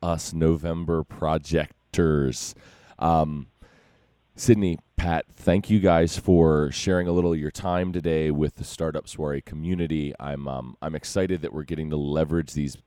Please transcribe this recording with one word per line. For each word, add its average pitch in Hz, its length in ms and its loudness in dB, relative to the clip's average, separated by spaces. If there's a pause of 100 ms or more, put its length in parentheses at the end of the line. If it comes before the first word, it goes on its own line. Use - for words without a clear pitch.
us 85 320 -4
November 82 680 0
Projectors. 78 1500 -2 (420)
Um, 76 500 0 (880)
Sydney, 101 440 4 (180)
Pat, 82 280 0 (100)
thank 92 340 2
you 104 100 4
guys 85 380 4
for 78 540 4
sharing 90 360 -2
a 85 40 -2
little 87 220 2
of 80 60 0
your 73 120 -4
time 90 420 -4
today 80 380 0
with 73 240 -2
the - 80 -14
Startup 80 440 -8
Soiree 71 340 -6
community. 78 800 -4
I'm, 69 280 -10
um, 64 340 -10
I'm 78 140 -6
excited 92 480 -4
that - 100 -8
we're 76 100 -8
getting 78 280 -6
to 76 60 -2
leverage 76 560 -2
these, 71 340 -4